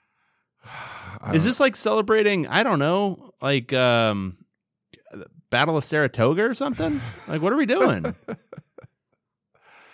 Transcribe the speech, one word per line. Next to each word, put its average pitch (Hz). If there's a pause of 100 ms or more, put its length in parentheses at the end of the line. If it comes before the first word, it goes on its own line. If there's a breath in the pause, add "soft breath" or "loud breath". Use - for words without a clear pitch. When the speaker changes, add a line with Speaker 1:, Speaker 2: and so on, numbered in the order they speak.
(640 loud breath)
Speaker 1:
<sighs> - (580 loud breath)
I 101
Speaker 2:
Is 160
Speaker 1:
don't 208
Speaker 2:
this 254
like 262
celebrating, 214
I 185
don't 214
know, 185 (100)
like, 135
um, 113 (1120)
Battle 151
of 135
Saratoga 151
or 254
something? 285 (140)
Speaker 1:
<laughs> -
Speaker 2:
Like, 160
what 185
are 277
we 302
doing? 170 (1800 loud breath)